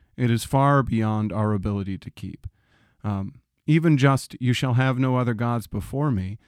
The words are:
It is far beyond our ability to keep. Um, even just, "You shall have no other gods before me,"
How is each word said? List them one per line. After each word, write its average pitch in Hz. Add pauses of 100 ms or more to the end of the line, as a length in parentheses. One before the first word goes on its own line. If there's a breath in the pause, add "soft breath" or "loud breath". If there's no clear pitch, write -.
(160)
It 123
is 117
far 139
beyond 110
our 107
ability 98
to -
keep. - (560)
Um, 98 (260)
even 156
just, 135
"You 127
shall 127
have 131
no 131
other 120
gods 120
before 135
me," 95